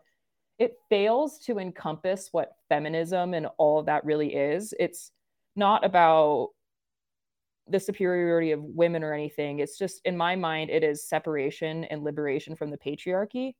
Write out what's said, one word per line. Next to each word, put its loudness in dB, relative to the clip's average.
It 0
fails 2
to -4
encompass -6
what -2
feminism 0
and -2
all 6
of -4
that 0
really 0
is. -2
It's -4
not 4
about 6
the 0
superiority 2
of -2
women 0
or -2
anything. -4
It's -4
just, -4
in -2
my 0
mind, -2
it 2
is 0
separation -4
and -8
liberation -4
from -8
the -10
patriarchy. -6